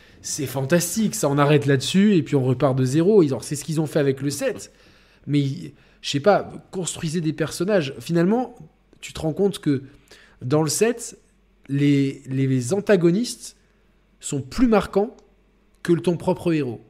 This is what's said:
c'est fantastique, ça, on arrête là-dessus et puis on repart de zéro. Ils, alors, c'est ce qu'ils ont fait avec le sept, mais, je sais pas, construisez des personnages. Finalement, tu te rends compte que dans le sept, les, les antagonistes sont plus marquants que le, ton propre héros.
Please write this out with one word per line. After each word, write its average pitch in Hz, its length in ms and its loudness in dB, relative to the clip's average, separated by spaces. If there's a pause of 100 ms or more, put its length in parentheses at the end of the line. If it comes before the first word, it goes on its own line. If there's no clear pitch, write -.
(220)
c'est - 240 -8
fantastique, 170 680 -2
ça, - 140 0
on 139 100 0
arrête 143 280 4
là-dessus 180 500 4
et 156 80 4
puis 143 140 0
on 127 80 0
repart 131 320 2
de 131 80 2
zéro. 165 360 4
Ils, 151 60 4
alors, 127 160 -4
c'est 147 140 -8
ce - 80 -12
qu'ils 160 160 -2
ont 156 60 -2
fait - 120 -2
avec 135 220 0
le 143 80 -4
sept, 240 420 -6 (560)
mais, 143 160 0 (580)
je - 80 -10
sais 143 120 -2
pas, 160 280 2 (220)
construisez 170 480 -6
des 156 140 -2
personnages. 165 680 -2
Finalement, 180 560 0 (460)
tu - 100 -16
te - 80 -14
rends 156 140 -4
compte 185 260 -2
que 139 220 -2 (640)
dans 147 200 2
le 151 60 0
sept, 233 480 -2 (500)
les, 139 600 2
les 131 480 0
antagonistes 196 800 0 (640)
sont - 220 -6
plus 226 260 0
marquants 214 500 2 (640)
que 175 120 2
le, 165 80 2
ton 175 140 0
propre 175 380 -2
héros. 123 260 -4 (100)